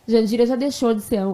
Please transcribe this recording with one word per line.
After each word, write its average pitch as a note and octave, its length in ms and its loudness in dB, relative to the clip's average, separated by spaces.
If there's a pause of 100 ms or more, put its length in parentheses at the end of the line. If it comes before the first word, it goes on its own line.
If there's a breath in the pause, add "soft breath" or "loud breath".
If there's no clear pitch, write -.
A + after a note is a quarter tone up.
Jandira A3+ 400 2
já B3+ 80 0
deixou B3+ 400 0
de G#3+ 60 -6
ser G#3 180 -4 (160)